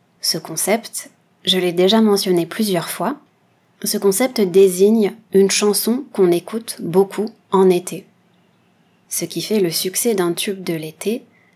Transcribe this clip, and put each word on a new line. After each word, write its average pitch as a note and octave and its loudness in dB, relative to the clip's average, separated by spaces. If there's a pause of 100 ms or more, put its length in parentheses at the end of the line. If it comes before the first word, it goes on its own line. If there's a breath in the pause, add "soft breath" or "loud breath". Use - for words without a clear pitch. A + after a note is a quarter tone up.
(220)
Ce - -2
concept, - -6 (360)
je F#3+ 0
l'ai F3 0
déjà F#3+ 4
mentionné G3 2
plusieurs F#3 -4
fois, A3 -6 (680)
ce G#3 -4
concept A3 0
désigne F#3+ 4 (200)
une G3 4
chanson A3 0 (100)
qu'on F#3 4
écoute A3 -6
beaucoup G3 0 (220)
en F#3+ 4
été. F3+ -4 (1000)
Ce - -8
qui - -8
fait G#3+ -2
le F3 2
succès F#3+ -2
d'un F3 0
tube F#3+ -8
de F3 -4
l'été, D#3+ -8 (320 soft breath)